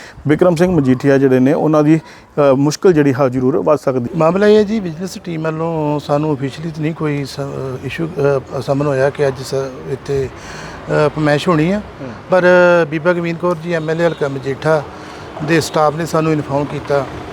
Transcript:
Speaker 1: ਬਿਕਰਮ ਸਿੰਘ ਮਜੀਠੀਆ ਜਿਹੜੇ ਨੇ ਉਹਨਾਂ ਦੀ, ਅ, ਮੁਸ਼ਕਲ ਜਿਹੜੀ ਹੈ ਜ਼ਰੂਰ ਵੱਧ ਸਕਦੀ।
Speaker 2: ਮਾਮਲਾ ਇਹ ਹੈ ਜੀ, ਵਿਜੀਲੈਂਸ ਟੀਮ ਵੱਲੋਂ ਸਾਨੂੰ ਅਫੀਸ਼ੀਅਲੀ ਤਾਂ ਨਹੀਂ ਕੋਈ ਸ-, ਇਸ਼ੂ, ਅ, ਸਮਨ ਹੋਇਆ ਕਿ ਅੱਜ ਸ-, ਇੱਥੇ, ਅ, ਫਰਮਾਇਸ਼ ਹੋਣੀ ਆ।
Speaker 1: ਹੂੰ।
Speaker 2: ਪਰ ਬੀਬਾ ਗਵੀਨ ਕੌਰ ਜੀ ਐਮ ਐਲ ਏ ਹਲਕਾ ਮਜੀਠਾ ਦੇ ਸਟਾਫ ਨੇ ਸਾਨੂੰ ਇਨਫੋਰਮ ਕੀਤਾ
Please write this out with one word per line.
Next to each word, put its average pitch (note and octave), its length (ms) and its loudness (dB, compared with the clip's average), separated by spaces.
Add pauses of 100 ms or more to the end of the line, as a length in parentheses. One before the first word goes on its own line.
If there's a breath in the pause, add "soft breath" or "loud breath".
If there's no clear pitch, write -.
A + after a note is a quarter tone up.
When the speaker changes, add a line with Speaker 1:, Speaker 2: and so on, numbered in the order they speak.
(280 loud breath)
Speaker 1:
ਬਿਕਰਮ E3 280 4
ਸਿੰਘ F3+ 200 2
ਮਜੀਠੀਆ C#3 420 4
ਜਿਹੜੇ C3 220 4
ਨੇ C3 140 4
ਉਹਨਾਂ D#3 300 2
ਦੀ, D#3 140 6
ਅ, - 580 0
ਮੁਸ਼ਕਲ D3 380 2
ਜਿਹੜੀ C#3+ 260 4
ਹੈ C#3 100 2
ਜ਼ਰੂਰ B2+ 280 0
ਵੱਧ D#3 220 2
ਸਕਦੀ। B2+ 360 -2
Speaker 2:
ਮਾਮਲਾ E3+ 320 2
ਇਹ G#3+ 100 6
ਹੈ G#3+ 60 4
ਜੀ, G#3+ 160 -2
ਵਿਜੀਲੈਂਸ F3+ 440 -8
ਟੀਮ D#3+ 200 -6
ਵੱਲੋਂ D#3+ 560 -2
ਸਾਨੂੰ D3+ 360 0
ਅਫੀਸ਼ੀਅਲੀ C#3 360 -6
ਤਾਂ D#3 100 -8
ਨਹੀਂ D3+ 120 -2
ਕੋਈ D3 320 -4
ਸ-, - 140 -10 (440)
ਇਸ਼ੂ, D#3 260 -6 (480)
ਅ, B2+ 40 -6
ਸਮਨ C#3 260 0
ਹੋਇਆ C#3 220 2
ਕਿ C#3+ 180 0
ਅੱਜ C3+ 140 -2
ਸ-, C3 140 -6 (340)
ਇੱਥੇ, C3+ 400 -4
ਅ, - 800 -4
ਫਰਮਾਇਸ਼ D3 380 0
ਹੋਣੀ E3 240 2
ਆ। G#3 80 -2
Speaker 1:
ਹੂੰ। C#3+ 300 -12 (200)
Speaker 2:
ਪਰ F#3 140 4 (460)
ਬੀਬਾ D#3+ 240 0
ਗਵੀਨ E3+ 220 -4
ਕੌਰ F3 280 -2
ਜੀ F3 100 -4
ਐਮ D#3 160 -4
ਐਲ D#3+ 120 -2
ਏ E3+ 60 2
ਹਲਕਾ D#3 200 -2
ਮਜੀਠਾ C3+ 560 -2 (600 loud breath)
ਦੇ D#3 180 2
ਸਟਾਫ D3+ 340 0
ਨੇ E3 100 -4
ਸਾਨੂੰ D#3+ 280 0
ਇਨਫੋਰਮ C#3+ 320 -2
ਕੀਤਾ C#3 400 -2 (280)